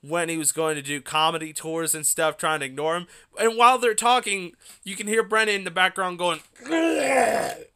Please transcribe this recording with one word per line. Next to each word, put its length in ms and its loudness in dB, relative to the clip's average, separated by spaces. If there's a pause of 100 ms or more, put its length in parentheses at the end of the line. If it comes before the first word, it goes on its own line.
when 280 -2
he 80 -2
was 160 -4
going 240 -2
to 60 -8
do 180 -6
comedy 520 -2
tours 420 -4
and 120 -6
stuff, 300 0
trying 240 -2
to 60 -6
ignore 300 -4
him. 100 -6 (320)
And 180 2
while 220 8
they're 160 2
talking, 580 0 (300)
you 140 -12
can 100 -8
hear 160 0
Brendan 340 2
in 80 -4
the 60 -6
background 480 0
going, 220 -2 (140)
<laughs> 1080 0 (120)